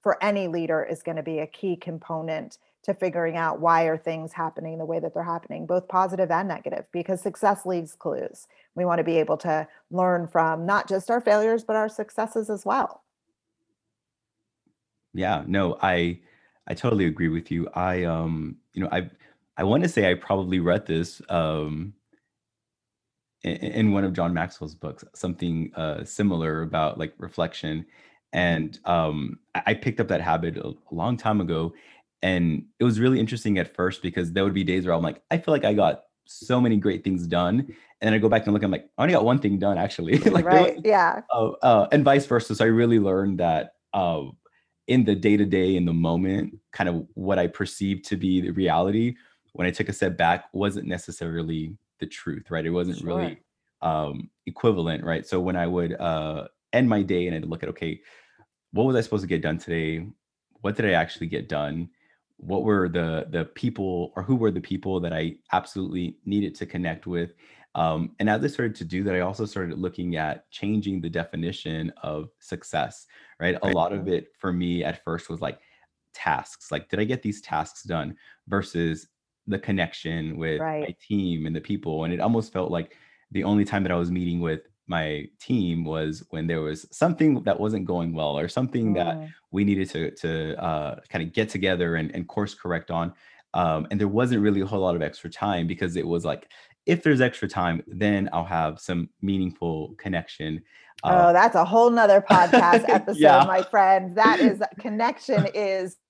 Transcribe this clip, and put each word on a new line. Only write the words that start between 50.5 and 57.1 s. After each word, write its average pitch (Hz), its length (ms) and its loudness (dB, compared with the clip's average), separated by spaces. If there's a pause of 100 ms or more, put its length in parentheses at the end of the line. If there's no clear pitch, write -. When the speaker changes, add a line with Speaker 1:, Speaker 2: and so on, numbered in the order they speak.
Speaker 2:
wasn't 98 340 -2
necessarily 82 880 -6 (240)
the - 60 -8
truth, - 440 -10
right? 80 160 -4
It 82 40 -2
wasn't 87 320 -2
Speaker 1:
Sure. - 0 -
Speaker 2:
really, 85 400 -4 (380)
um, 78 500 -4 (160)
equivalent, 85 580 0
right? 82 220 -4
So 92 140 -2
when 90 160 -2
I 85 100 0
would, 87 280 -2
uh, 78 540 -4 (240)
end 123 160 4
my 107 140 2
day 90 240 0